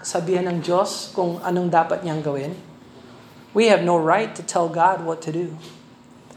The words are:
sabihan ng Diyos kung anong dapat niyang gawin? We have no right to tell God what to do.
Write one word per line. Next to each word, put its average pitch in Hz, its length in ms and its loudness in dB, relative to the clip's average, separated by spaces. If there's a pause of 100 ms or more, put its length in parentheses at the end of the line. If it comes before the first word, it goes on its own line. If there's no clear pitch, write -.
sabihan 180 480 0
ng 175 80 -2
Diyos 175 560 -2
kung 175 240 -2
anong 180 320 0
dapat 165 320 2
niyang 156 160 -4
gawin? 143 320 -4 (1040)
We 220 160 6
have 185 80 8
no 175 160 2
right 175 400 2
to 175 80 -12
tell 170 240 0
God 165 400 2
what 165 160 -6
to 160 80 -6
do. 165 240 -4 (800)